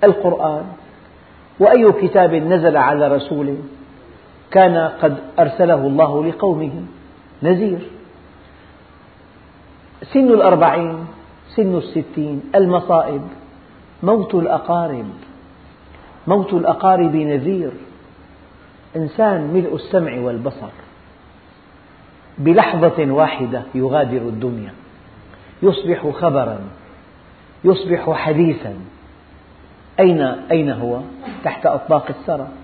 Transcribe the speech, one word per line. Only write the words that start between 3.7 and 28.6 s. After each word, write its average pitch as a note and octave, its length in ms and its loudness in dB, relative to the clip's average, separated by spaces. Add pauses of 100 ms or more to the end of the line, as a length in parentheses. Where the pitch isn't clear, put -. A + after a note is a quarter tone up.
كان F#3 260 6 (240)
قد C#3+ 160 2 (220)
أرسله D#3 480 2
الله D3 380 2
لقومه E3 460 -2 (720)
نذير. F3+ 360 0 (2250)
سن C4+ 260 2
الأربعين، E3+ 720 4 (580)
سن F#3+ 220 0
الستين، D3+ 640 -6 (140)
المصائب، E3+ 680 0 (800)
موت G3 320 0
الأقارب، E3 720 -2 (1200)
موت F#3+ 260 0
الأقارب E3+ 640 2
نذير. D3+ 560 -2 (1200)
إنسان D#3+ 580 -2
ملء F3 220 0
السمع D#3 440 -2
والبصر A#2+ 520 -6 (1700)
بلحظة D#3+ 760 2
واحدة C3 520 -2 (120)
يغادر C3 420 0
الدنيا، A2+ 560 -8 (920)
يصبح E3+ 460 0
خبرا، C3+ 500 -2 (1040)
يصبح F#3 480 0
حديثا. D3+ 600 -2 (1300)